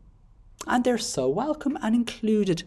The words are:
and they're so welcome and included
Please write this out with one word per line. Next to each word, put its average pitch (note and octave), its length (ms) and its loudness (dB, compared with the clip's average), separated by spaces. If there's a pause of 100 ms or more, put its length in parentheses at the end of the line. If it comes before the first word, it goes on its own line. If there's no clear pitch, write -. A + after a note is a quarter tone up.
(640)
and B3 180 2
they're B3 140 2
so C3 320 -2
welcome C#4 520 -2
and A3 120 0
included G#3+ 720 0